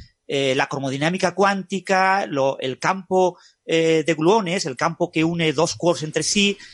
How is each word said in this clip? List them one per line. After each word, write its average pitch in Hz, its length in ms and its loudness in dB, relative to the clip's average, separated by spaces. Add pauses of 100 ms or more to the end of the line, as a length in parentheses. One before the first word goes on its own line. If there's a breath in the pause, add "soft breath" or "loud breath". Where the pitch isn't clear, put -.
(260 soft breath)
eh, 139 300 -2
la 139 100 0
cromodinámica 147 680 -2
cuántica, 190 920 0
lo, 135 320 0
el 131 220 -6
campo, 185 580 0 (260 soft breath)
eh, 160 400 2
de 160 120 0
gluones, 185 500 2
el 135 100 -6
campo 165 360 -2
que 160 120 0
une 165 300 0
dos 156 220 0
quarks 165 260 0
entre 156 220 -6
sí, 202 340 0 (160 loud breath)